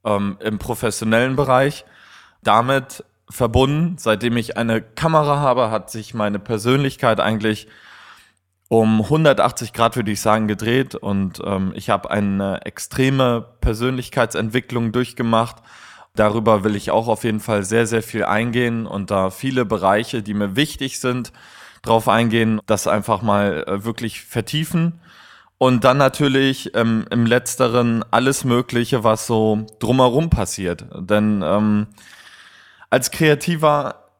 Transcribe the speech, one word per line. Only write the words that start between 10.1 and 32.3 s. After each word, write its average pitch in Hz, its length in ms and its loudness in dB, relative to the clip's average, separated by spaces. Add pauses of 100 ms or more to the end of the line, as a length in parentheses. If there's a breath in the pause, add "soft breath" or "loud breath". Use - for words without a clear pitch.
ich 98 80 -4
sagen, 110 300 2
gedreht 113 460 -2
und, 98 500 -4
ähm, 95 300 -2
ich - 140 -10
habe 101 220 0
eine 98 540 -2
extreme 131 800 0 (160)
Persönlichkeitsentwicklung 117 1300 -2
durchgemacht. 117 640 -2 (580 loud breath)
Darüber 107 480 2
will 107 120 0
ich 95 160 -6
auch 113 160 0
auf 110 160 -2
jeden 107 160 -2
Fall 104 240 -2
sehr, 113 240 0
sehr 113 160 -2
viel 110 200 -4
eingehen 117 640 -2
und 98 240 -8
da 95 220 0
viele 127 340 -2
Bereiche, 104 560 0
die 101 140 -6
mir 101 200 -2
wichtig 139 440 -4
sind, 123 340 -4 (480 loud breath)
drauf 113 260 2
eingehen, 113 600 2
das 104 200 0
einfach 101 360 0
mal, 101 440 0
äh, 98 160 -6
wirklich 113 380 -6
vertiefen. 165 800 -4 (560 loud breath)
Und 127 260 4
dann 131 140 6
natürlich, 135 760 0
ähm, 113 340 0
im 117 160 0
Letzteren 120 840 0
alles 127 320 2
Mögliche, 120 600 0
was 110 220 2
so 110 400 0 (140)
drumherum 127 500 2
passiert. 92 640 -2
Denn, 104 500 0
ähm, 104 440 0 (1040 loud breath)